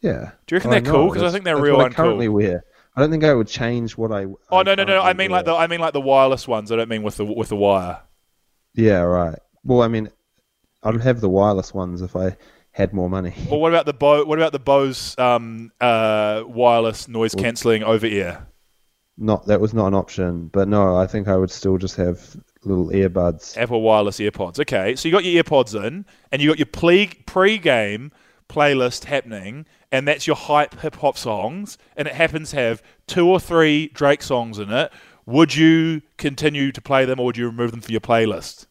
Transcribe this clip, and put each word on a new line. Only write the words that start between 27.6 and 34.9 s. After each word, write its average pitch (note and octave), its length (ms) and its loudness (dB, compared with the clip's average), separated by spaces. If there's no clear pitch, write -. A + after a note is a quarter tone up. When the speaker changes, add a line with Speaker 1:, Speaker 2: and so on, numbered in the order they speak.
Speaker 2:
playlist C#3 580 -2
happening, A#2 600 -8
and C3+ 160 -2
that's D3 180 -2
your D3+ 120 0
hype D3 420 -2
hip-hop D3 380 -4
songs, B2 600 -8
and D3 100 -10
it C3+ 60 -12
happens D#3 380 -4
to D3+ 40 -10
have A#2 260 -2
two F3 220 2
or F3+ 120 4
three D#3 500 2
Drake C#3+ 320 2
songs A#2 380 -4
in G#2 120 -8
it. C3 200 -2